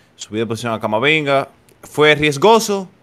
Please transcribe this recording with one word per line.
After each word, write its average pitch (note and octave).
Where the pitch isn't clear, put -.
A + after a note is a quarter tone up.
subida A2
de A2+
posición A2+
a G#2+
Camavinga, C3+
fue D3+
riesgoso, F#3+